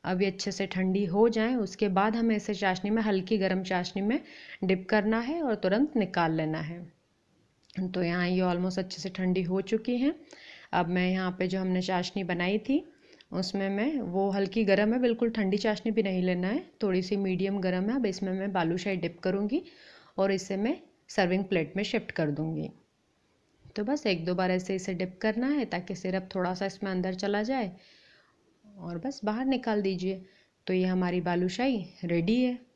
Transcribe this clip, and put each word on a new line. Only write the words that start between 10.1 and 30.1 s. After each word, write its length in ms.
अब 160
मैं 220
यहाँ 280
पे 80
जो 140
हमने 220
चाशनी 420
बनाई 340
थी, 300
उसमें 380
मैं, 300
वो 300
हल्की 340
गर्म 280
है, 60
बिल्कुल 320
ठंडी 260
चाशनी 360
भी 100
नहीं 200
लेना 260
है, 220
थोड़ी 200
सी 140
मीडियम 420
गर्म 320
है। 60
अब 100
इसमें 260
मैं 200
बालूशाही 440
डिप 220
करूँगी 440
और 140
इसे 240
मैं 240
सर्विंग 340
प्लेट 320
में 80
शिफ्ट 280
कर 200
दूँगी। 380
तो 80
बस 220
एक 180
दो 100
बार 160
ऐसे 240
इसे 200
डिप 280
करना 260
है 180
ताकि 280
सिरप 400
थोड़ा 200
सा 120
इसमें 240
अंदर 260
चला 260
जाए 280
और 340
बस 260
बाहर 220
निकाल 360
दीजिए। 420